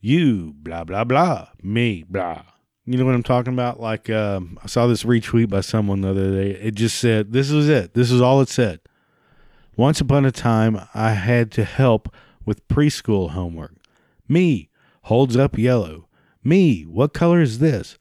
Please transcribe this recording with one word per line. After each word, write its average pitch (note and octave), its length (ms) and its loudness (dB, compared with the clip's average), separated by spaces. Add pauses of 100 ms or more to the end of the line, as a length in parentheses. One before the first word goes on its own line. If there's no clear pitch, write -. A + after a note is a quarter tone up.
You, A2 560 0
blah, E2 280 -12
blah, F#2+ 200 -4
blah. C3+ 440 0 (140)
Me, G#2 460 -2
blah." F2 340 -6 (420)
You B2+ 140 -4
know B2+ 60 0
what B2+ 100 2
I'm A#2+ 80 -2
talking B2 300 -2
about? B2 260 -6
Like, A2 320 -8
um, G2+ 520 -4
I - 40 -16
saw A#2+ 220 0
this A2+ 160 0
retweet A#2 440 2
by G2 120 0
someone G2 400 -2
the F#2+ 100 -2
other F#2+ 220 -2
day. G2 180 -2
It G#2 240 -6
just A2 240 -2
said, A2 340 0
this C3+ 180 0
was D3 180 2
it. B2 260 2
This B2 160 2
is B2 100 4
all C3 200 6
it C3 80 2
said. G#2 320 -2 (960)
"Once C3+ 240 2
upon C#3 240 2
a C3 80 2
time, A2 600 0
I A2 200 0
had A2+ 400 0
to A2 120 0
help A#2+ 480 0 (320)
with - 220 -6
preschool A2+ 640 0
homework. E2 460 -10 (500)
Me, D3+ 440 0 (320)
holds B2 340 2
up C3+ 200 2
yellow. G#2 520 -2 (340)
Me, D3+ 400 2
what F2 320 -2
color E3+ 260 2
is A#2+ 200 0
this? C3+ 400 -2